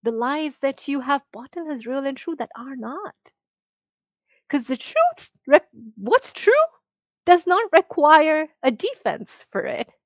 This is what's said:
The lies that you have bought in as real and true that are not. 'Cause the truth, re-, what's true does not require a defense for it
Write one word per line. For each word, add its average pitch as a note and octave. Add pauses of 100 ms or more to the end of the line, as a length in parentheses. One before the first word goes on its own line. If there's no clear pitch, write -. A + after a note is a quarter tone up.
The A#3
lies C4+
that C4+
you C#4
have C4+ (120)
bought A#3
in E4
as B3
real C4+
and C4+
true E4
that B3
are C4
not. C4 (1300)
'Cause C4
the B3+
truth, - (160)
re-, C#4 (360)
what's A#3+
true - (720)
does F4
not F#4+
require D#4 (140)
a C4
defense -
for -
it - (140)